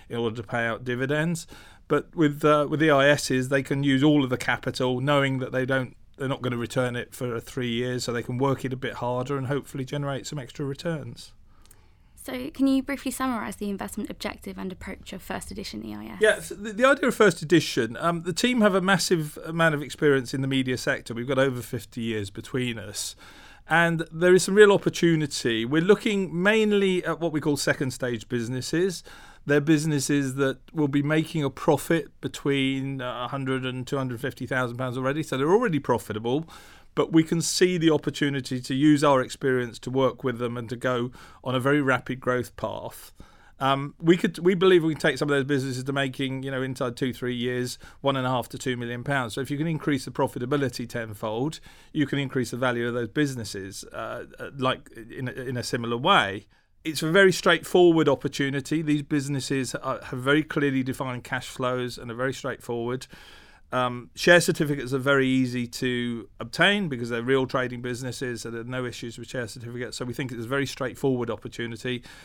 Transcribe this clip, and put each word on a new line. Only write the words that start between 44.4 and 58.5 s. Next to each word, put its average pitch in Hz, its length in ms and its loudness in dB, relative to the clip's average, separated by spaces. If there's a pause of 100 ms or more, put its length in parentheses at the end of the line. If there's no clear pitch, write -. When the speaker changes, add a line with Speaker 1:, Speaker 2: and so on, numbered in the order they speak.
Speaker 1:
believe 185 300 6
we 160 100 0
can 143 80 -8
take 147 160 2
some 147 120 -2
of 143 60 4
those 135 100 0
businesses 131 380 -2
to 135 100 -4
making, 135 500 -4
you 135 80 -6
know, 131 100 -4
inside 131 340 -4
two, 131 180 -2
three 123 220 -4
years, 123 440 -4 (220)
one 135 140 2
and 127 120 0
a - 20 0
half 127 200 0
to - 80 -14
two 127 200 -4
million 120 260 -6
pounds. 131 300 -2
So 139 80 -4
if 127 80 -6
you 143 80 -2
can 156 100 -2
increase 151 380 -2
the 139 60 -10
profitability 131 760 -2
tenfold, 113 720 -6 (340)
you 151 120 2
can 143 140 -2
increase 131 320 -2
the 127 60 -8
value 120 300 0
of 120 60 -2
those 120 160 -2
businesses, 113 840 -4
uh, 113 340 -10 (140)
uh, 113 180 -10
like, 127 340 -2
in 120 380 -12
a, - 20 -10
in 123 260 -6
a 117 60 -4
similar 120 340 -4
way. 123 480 2 (380)
It's 151 180 -6
a 160 80 0
very 190 220 8
straightforward 170 800 6
opportunity. 139 760 -2